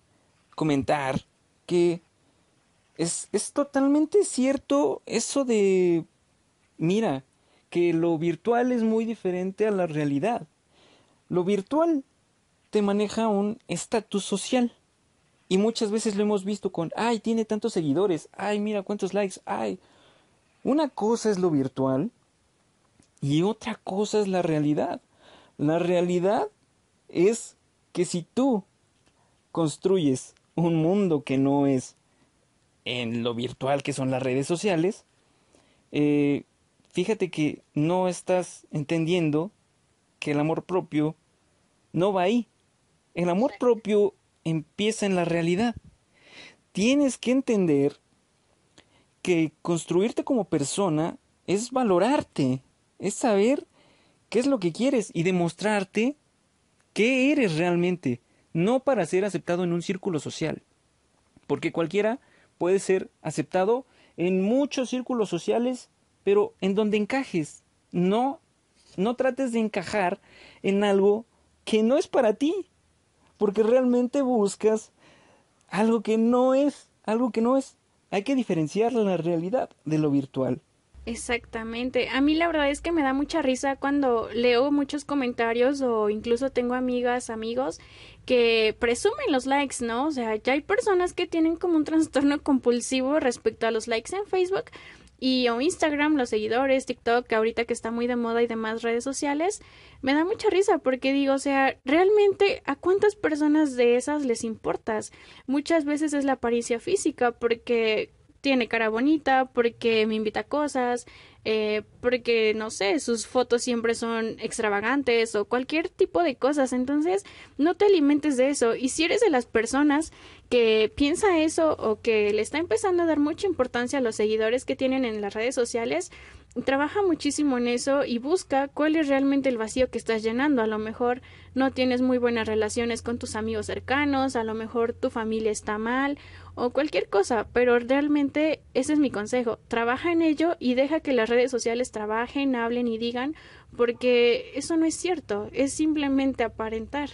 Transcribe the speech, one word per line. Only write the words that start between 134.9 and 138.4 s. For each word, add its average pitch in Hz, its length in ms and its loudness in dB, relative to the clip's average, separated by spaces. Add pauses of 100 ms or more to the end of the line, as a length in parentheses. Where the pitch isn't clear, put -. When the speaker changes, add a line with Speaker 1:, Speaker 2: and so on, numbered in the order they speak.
Speaker 2:
tu 262 180 -4
familia 220 420 -2
está 214 260 -6
mal 262 400 -2 (360)
o 240 160 -2
cualquier 302 380 -2
cosa, 240 440 0
pero 240 260 4
realmente 285 800 0 (140)